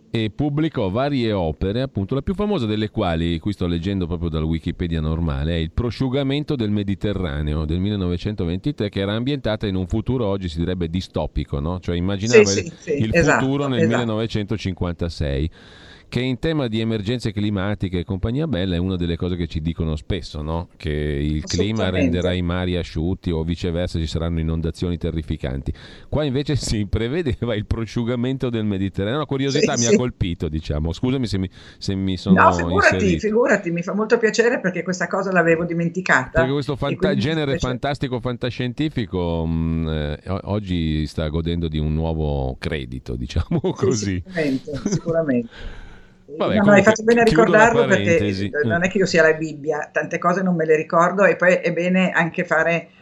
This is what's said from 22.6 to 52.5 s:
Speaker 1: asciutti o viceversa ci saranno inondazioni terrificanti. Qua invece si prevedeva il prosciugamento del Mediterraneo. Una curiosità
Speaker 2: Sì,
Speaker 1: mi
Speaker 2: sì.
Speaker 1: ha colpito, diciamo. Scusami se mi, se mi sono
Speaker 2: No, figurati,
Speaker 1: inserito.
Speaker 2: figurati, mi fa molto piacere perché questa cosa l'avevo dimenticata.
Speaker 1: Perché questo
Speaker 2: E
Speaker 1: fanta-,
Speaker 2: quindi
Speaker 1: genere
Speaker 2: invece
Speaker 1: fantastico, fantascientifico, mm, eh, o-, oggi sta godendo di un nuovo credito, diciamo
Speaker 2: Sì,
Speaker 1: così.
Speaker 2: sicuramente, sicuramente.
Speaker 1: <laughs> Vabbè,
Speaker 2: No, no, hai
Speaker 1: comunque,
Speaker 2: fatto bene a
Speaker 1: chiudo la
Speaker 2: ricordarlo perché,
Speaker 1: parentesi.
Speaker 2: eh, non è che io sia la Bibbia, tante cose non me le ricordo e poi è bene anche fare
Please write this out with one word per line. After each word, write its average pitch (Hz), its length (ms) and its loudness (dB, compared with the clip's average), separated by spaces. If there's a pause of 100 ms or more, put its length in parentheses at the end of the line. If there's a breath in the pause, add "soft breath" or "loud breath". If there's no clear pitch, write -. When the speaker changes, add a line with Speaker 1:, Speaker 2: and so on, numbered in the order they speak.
Speaker 1:
asciutti 85 540 -2
o 80 120 0
viceversa 87 540 -2
ci 80 100 -2
saranno 82 320 -2
inondazioni 82 580 -2
terrificanti. 78 760 -4 (340 loud breath)
Qua 147 160 -2
invece 143 320 0
si 107 300 0
prevedeva 117 720 -2
il 104 100 -4
prosciugamento 120 840 -2
del 110 160 -2
Mediterraneo. 98 520 0
Una 151 80 -2
curiosità 139 480 0
Speaker 2:
Sì, 123 60 -2
Speaker 1:
mi 117 60 2
Speaker 2:
sì. 156 80 6
Speaker 1:
ha - 0 -
colpito, 92 540 0
diciamo. 78 460 -2
Scusami 127 320 0
se 101 140 -2
mi, 95 100 -2 (300 loud breath)
se 98 160 -2
mi 95 220 0
sono 95 260 4
Speaker 2:
No, - 80 8
figurati, 87 440 2
Speaker 1:
inserito. 185 320 2
Speaker 2:
figurati, 214 440 2
mi 170 100 -2
fa 185 120 -6
molto 220 240 2
piacere 233 420 2
perché 180 240 -4
questa 180 240 -4
cosa 190 240 -2
l'avevo 165 340 4
dimenticata. 170 640 0 (100)
Speaker 1:
Perché 139 120 2
questo 143 220 -2
Speaker 2:
E 117 40 -6
Speaker 1:
fanta-, 139 180 -2 (120)
Speaker 2:
quindi - 140 2
Speaker 1:
genere 156 200 0 (100)
Speaker 2:
invece 127 160 -2
Speaker 1:
fantastico, 127 520 -4
fantascientifico, 113 1300 -2
mm, 82 420 0
eh, 76 380 -4
o-, 92 160 -2
oggi 85 640 -2
sta 80 220 -4
godendo 82 380 -2
di 78 120 -2
un 78 140 0
nuovo 76 640 -2
credito, 64 560 -8
diciamo 80 440 -2 (120)
Speaker 2:
Sì, - 140 -2
Speaker 1:
così. 101 380 0
Speaker 2:
sicuramente, 160 640 -4
sicuramente. 160 640 0
Speaker 1:
<laughs> - 340 -14 (540 loud breath)
Vabbè, 196 180 2
Speaker 2:
No, 208 80 4
no, 208 80 8
hai 196 100 10
Speaker 1:
comunque, - 20 6
Speaker 2:
fatto 214 200 4
bene 233 180 6
a - 20 6
Speaker 1:
chiudo 220 300 6
la 220 160 8
Speaker 2:
ricordarlo 226 160 4
perché, 190 240 2
Speaker 1:
parentesi. 104 400 2
Speaker 2:
eh, 147 180 0
non 170 160 2
è 190 60 2
che - 80 -2
io 190 80 4
sia 170 160 4
la 160 120 6
Bibbia, 151 600 -4
tante 156 240 -2
cose 180 240 0
non 180 140 2
me 160 100 0
le 156 100 6
ricordo 175 480 4
e 170 120 6
poi 180 180 4
è 170 180 0
bene 180 380 2
anche 165 340 0
fare 165 460 2 (120)